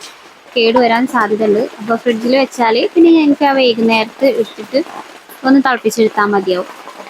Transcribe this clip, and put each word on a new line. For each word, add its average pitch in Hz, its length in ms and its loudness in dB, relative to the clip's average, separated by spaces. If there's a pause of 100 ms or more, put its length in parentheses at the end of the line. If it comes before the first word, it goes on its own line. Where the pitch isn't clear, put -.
(560)
കേട് 226 220 2
വരാൻ 240 280 2
സാധ്യതയുണ്ട്. 214 520 0
അപ്പൊ 233 380 -4
ഫ്രിഡ്ജിൽ 233 400 -2
വെച്ചാല് 254 580 0
പിന്നെ 330 160 6
ഞങ്ങൾക്ക് 302 340 2
ആ 277 80 2
വൈകുന്നേരത്ത് 226 760 0
എടുത്തിട്ട് 220 580 -4 (600)
ഒന്ന് 269 160 4
തിളപ്പിച്ചെടുത്താൽ 220 680 0
മതിയാവും. 190 400 -2 (440)